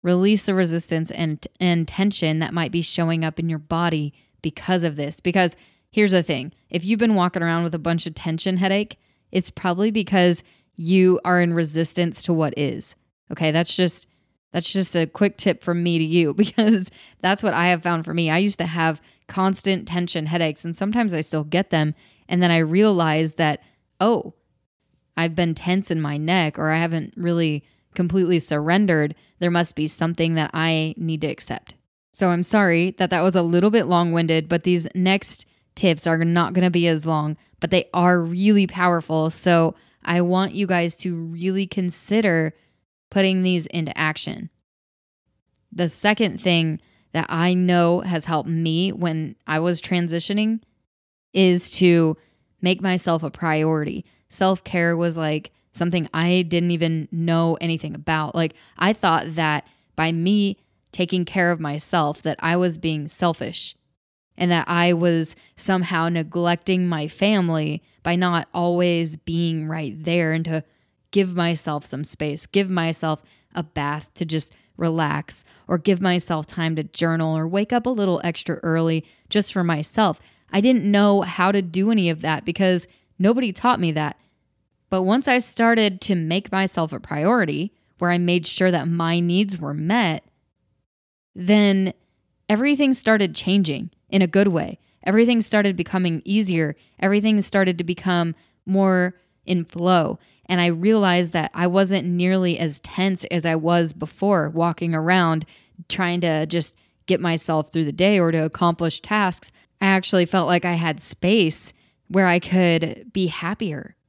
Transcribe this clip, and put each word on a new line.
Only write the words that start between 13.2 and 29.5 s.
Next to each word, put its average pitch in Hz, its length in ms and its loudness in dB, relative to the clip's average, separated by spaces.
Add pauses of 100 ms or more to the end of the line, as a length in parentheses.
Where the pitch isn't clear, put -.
Okay, 160 180 0
that's 165 240 0
just, - 320 -2 (460)
that's 175 200 -4
just 190 220 -2
a 165 120 2
quick 202 320 -2
tip - 240 0
from 175 200 -2
me 170 160 0
to 160 60 2
you, 160 300 2
<laughs> - 0 -
because 208 560 2 (300)
that's 196 220 0
what 214 120 0
I 175 140 2
have 170 140 2
found 170 220 -2
for 160 100 -8
me. 165 160 0
I 160 80 2
used 196 200 0
to 170 80 -2
have 160 340 -2 (280)
constant 190 600 -2
tension 175 380 -4
headaches, 160 380 -2
and 165 100 -6
sometimes 208 380 -2
I 156 80 -2
still 156 240 -4
get 170 260 -2
them. 151 240 0 (340)
And 180 140 0
then 175 80 4
I 165 80 4
realized 160 800 2
that, 151 240 0 (380)
oh, 220 340 0 (840)
I've 165 180 -2
been 170 200 0
tense 185 360 -2
in 160 100 -2
my 147 160 -4
neck, 160 420 0
or 156 120 -2
I 160 80 2
haven't 165 380 -2
really 170 480 -2 (300)
completely 175 440 2
surrendered. 156 760 0 (260)
There 175 100 0